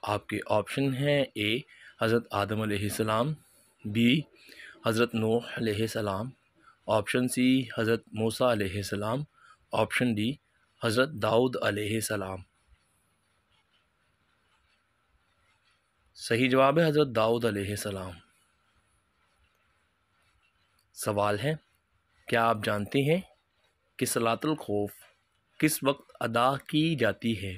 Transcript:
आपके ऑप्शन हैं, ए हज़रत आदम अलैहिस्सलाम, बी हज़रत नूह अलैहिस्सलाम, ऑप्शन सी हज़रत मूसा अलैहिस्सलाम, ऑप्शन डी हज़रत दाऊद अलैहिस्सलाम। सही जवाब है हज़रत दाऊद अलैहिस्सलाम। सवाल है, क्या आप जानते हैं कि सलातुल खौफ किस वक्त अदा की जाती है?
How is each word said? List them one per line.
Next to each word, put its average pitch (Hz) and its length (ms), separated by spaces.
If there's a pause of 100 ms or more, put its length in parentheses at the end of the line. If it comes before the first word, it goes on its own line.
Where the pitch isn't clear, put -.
आपके 104 340 (120)
ऑप्शन 131 420
हैं, 143 320 (120)
ए 107 260 (380)
हज़रत 113 320
आदम 104 300
अलैहिस्सलाम, 110 720 (500)
बी 117 380 (640)
हज़रत 113 300
नूह 110 380
अलैहिस्सलाम, 110 800 (560)
ऑप्शन 107 400
सी 127 180 (240)
हज़रत 113 340 (120)
मूसा 113 360
अलैहिस्सलाम, 104 720 (500)
ऑप्शन 113 420
डी 104 120 (540)
हज़रत 120 280 (100)
दाऊद 117 440
अलैहिस्सलाम। 104 800 (3750)
सही 120 320
जवाब 135 300
है 165 80
हज़रत 151 260
दाऊद 113 320
अलैहिस्सलाम। 98 680 (2750)
सवाल 104 420
है, 147 180 (680)
क्या 117 180
आप 110 180
जानते 104 400
हैं 165 200 (760)
कि 123 60
सलातुल 120 520
खौफ 104 360 (680)
किस 151 240
वक्त 135 380
अदा 120 340 (140)
की 156 280
जाती 113 380
है? 95 220